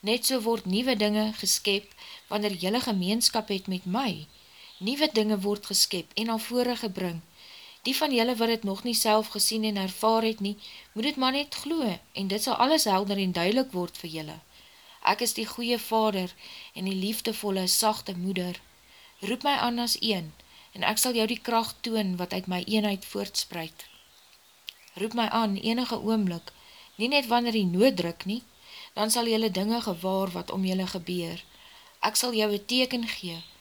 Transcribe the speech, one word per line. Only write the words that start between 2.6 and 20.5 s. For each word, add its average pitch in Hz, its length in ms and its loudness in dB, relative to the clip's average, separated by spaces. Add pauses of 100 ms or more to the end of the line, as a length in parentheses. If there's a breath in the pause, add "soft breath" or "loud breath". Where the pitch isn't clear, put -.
julle 202 240 0
gemeenskap 214 640 0
het 190 240 -2
met 180 160 -4
my. 185 380 -2 (580 loud breath)
Nuwe 285 320 2
dinge 214 240 2
word 208 300 -4
geskep - 500 0
en 226 80 -2
na 226 80 0 (100)
vore 247 300 0
gebring. 185 460 -4 (680 loud breath)
Die 262 80 0
van 294 160 2
julle 240 240 4
wat 226 160 2
dit 226 160 -2
nog 196 160 -4
nie 233 140 0
self 214 340 4
gesien 214 320 0
en 208 160 0
ervaar 220 480 2
het 220 160 -2
nie, 202 140 -2 (340 loud breath)
moet 226 160 -2
dit 302 140 -2
maar 262 100 2
net 285 300 -4
glo, 294 260 0
en 190 400 -4
dit 208 140 -2
sal - 180 0
alles 302 240 6
helder 196 360 2
en 185 120 2
duidelik 214 400 2
word 180 300 -4
vir 170 160 -10
julle. 156 200 -10 (720 loud breath)
Ek 208 160 2
is 226 160 -2
die 214 80 -4
goeie 233 320 -2
vader 214 520 2 (420 loud breath)
en 185 140 -6
die 190 120 -2
liefdevolle, 208 680 -2
sagte 214 480 0
moeder. 180 440 -4 (640 loud breath)
Roep 254 200 -4
my 285 120 2
aan 240 280 0
as 233 160 0
een, 175 320 -2 (440 loud breath)